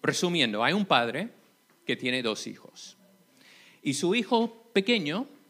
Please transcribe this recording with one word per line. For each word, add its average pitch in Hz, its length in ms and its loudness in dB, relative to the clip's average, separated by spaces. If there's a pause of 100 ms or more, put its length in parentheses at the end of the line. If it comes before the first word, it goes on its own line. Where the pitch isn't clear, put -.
Resumiendo, 135 600 0
hay 143 100 4
un 202 120 0
padre 131 440 0 (560)
que 127 100 -2
tiene 127 280 -2
dos 110 240 -2
hijos. - 500 -18 (880)
Y 139 100 -2
su 175 220 0
hijo 226 580 0
pequeño 196 540 0 (220)